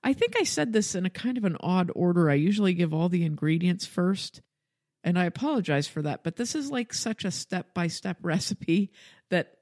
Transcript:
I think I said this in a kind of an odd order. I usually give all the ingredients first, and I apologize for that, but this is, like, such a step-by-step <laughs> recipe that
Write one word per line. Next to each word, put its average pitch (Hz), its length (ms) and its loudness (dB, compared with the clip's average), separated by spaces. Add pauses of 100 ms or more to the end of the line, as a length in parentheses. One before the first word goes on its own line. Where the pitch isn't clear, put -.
I 269 100 2
think 480 260 0
I 381 40 2
said 294 280 0
this 214 220 0
in 185 120 -2
a 185 40 0
kind 254 280 -4
of 220 60 -2
an 175 160 0
odd 180 360 0
order. 175 340 4
I 143 60 4
usually 190 400 4
give 170 180 0
all 165 160 2
the 175 160 2
ingredients 165 640 0
first, - 540 -2 (640)
and 175 140 2
I 180 80 2
apologize 175 640 0
for 151 160 -6
that, 147 200 -6
but 170 120 -4
this 240 180 -4
is, 285 160 -4
like, 247 240 -4
such - 320 -4
a 180 60 -2
step-by-step 175 880 -6
<laughs> - 20 -18
recipe 175 680 0 (380)
that - 320 -2